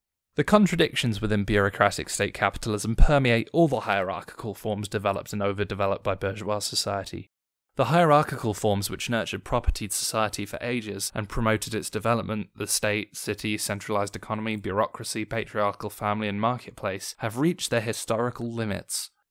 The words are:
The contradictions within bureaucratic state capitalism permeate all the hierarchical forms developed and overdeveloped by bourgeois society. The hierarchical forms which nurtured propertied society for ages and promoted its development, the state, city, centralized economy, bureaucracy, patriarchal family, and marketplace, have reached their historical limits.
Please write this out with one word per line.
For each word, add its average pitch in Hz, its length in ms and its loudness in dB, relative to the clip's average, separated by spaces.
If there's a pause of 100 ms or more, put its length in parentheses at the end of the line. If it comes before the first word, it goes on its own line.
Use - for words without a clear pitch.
(360)
The 151 100 2
contradictions 165 760 4
within 107 240 2
bureaucratic 101 680 4
state - 240 -2
capitalism 107 600 -2
permeate 123 560 6
all 165 160 6
the 127 140 0
hierarchical 98 720 -2
forms 104 340 -4
developed 98 460 -2
and 104 100 -2
overdeveloped 98 580 0
by 98 140 0
bourgeois 101 440 -4
society. - 680 -4 (460)
The 131 100 2
hierarchical 147 680 4
forms 101 360 0
which - 200 -6
nurtured 104 340 -2
propertied - 480 -4
society 107 540 -2
for 113 160 -8
ages 110 520 -4
and 107 140 -4
promoted 110 480 0
its 98 140 -4
development, 107 680 -2
the 104 120 -6
state, 107 500 -2
city, 107 400 -4
centralized 101 580 -4
economy, 110 400 -6
bureaucracy, 104 680 -2
patriarchal 107 640 -2
family, 107 400 -2
and 101 100 -2
marketplace, 110 800 -4
have 113 200 -6
reached 170 320 0
their 120 120 2
historical 117 680 -2
limits. 110 600 -6 (220)